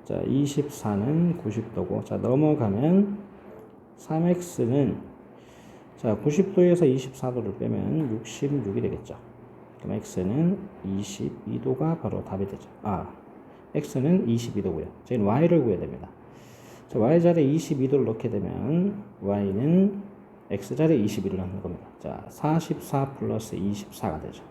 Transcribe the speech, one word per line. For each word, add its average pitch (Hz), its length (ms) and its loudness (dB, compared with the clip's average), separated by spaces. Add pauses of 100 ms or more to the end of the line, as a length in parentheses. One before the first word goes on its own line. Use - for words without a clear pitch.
자, 90 160 -4
이십사는 143 1160 0
구십 107 360 -6
도고. 104 300 -4
자, 104 120 -4
넘어가면 143 1120 2 (720)
삼 160 260 0
엑스는, 135 720 2 (1000)
자, 107 180 0
구십 180 380 2
도에서 175 320 6
이십사 131 480 0
도를 104 240 -4
빼면 117 520 0
육십육이 113 680 -2
되겠죠. 82 340 -4 (640)
그럼 101 180 -8
X는 135 600 0 (280)
이십이 104 760 -6
도가 151 380 -2
바로 95 260 -6
답이 98 220 -6
되죠. - 200 -12 (160)
아, 92 300 -6 (600)
X는 147 520 0
이십이 117 360 -2
도고요. 82 240 -4 (180)
저희는 107 220 0
Y를 156 360 6
구해야 101 160 2
됩니다. - 300 -10 (800)
자, 131 100 -2
Y 143 220 6
자리에 165 240 6
이십이 139 440 0
도를 131 180 2
넣게 110 240 -4
되면 107 760 -2 (160)
Y는 107 840 2 (480)
X - 260 -4
자리에 160 200 4
이십이를 98 400 0
넣는 92 240 -6
겁니다. 87 260 -10 (120)
자, - 320 -10
사십사 151 840 -2
플러스 110 420 -4
이십사가 98 680 -4
되죠. - 280 -14